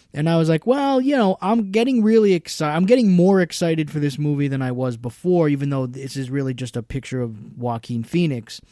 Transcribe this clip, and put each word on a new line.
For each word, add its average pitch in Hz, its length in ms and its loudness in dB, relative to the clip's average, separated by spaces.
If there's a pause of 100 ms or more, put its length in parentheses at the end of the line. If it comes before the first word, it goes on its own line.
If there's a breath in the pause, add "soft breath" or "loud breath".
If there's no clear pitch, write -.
(140 loud breath)
And 151 160 -2
I 170 80 2
was 165 120 2
like, 160 180 0
"Well, 277 320 2
you 269 160 0
know, 202 260 2
I'm 202 300 0
getting 233 320 2
really 214 340 4
exci-, - 320 -6
I'm 165 160 0
getting 226 260 4
more 185 280 6
excited 160 520 -2
for 151 80 -6
this 143 200 -2
movie 143 300 0
than 135 120 -4
I 127 120 -4
was 123 240 -4
before, 160 500 0
even 143 220 0
though 135 160 -2
this 131 320 -10
is 131 120 -6
really 135 240 -4
just 123 220 -8
a 117 80 -6
picture 131 380 -8
of 110 360 -10
Joaquin 120 460 -6
Phoenix." 151 560 -4 (120 loud breath)